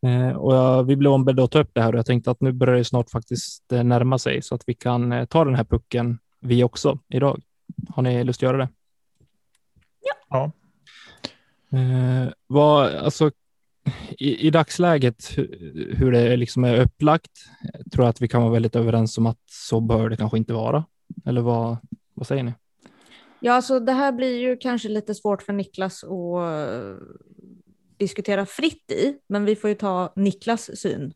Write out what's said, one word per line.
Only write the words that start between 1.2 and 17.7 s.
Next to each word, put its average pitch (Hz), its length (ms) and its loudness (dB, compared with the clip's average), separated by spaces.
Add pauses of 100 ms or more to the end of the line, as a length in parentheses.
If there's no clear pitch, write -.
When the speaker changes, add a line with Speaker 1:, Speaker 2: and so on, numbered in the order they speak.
Speaker 1:
att 123 80 2
ta 156 80 6
upp 147 140 0
det 120 80 2
här 113 120 2
och 120 60 2
jag 113 60 0
tänkte 123 260 0
att 120 100 -2
nu 131 100 2
börjar 127 240 2
det 123 100 2
snart 120 240 -2
faktiskt, - 640 -8
eh, 120 120 0
närma 123 340 2
sig 127 240 -2
så - 140 -8
att - 100 -8
vi 123 80 -4
kan, 123 380 -2
eh, 123 140 -2
ta 160 200 4
den 131 100 0
här 120 80 0
pucken 120 560 -2 (200)
vi 120 240 2
också 135 360 -2 (100)
idag. 131 320 0 (480)
Har - 140 -2
ni 123 200 0
lust 123 160 -4
att - 20 -2
göra 131 160 0
det? 127 120 -2 (1300)
Speaker 2:
Ja. 554 120 -4 (160)
Speaker 3:
Ja. 139 220 -2 (1300)
Speaker 1:
Eh, 127 520 0 (180)
vad, 143 480 4
alltså, 147 360 0 (880)
i, 139 300 -2
i - 20 6
dagsläget, 156 880 0
hu-, 80 580 -8
hur 127 160 2
det 120 260 4
liksom 123 260 -2
är 123 180 4
upplagt, 151 500 2 (600)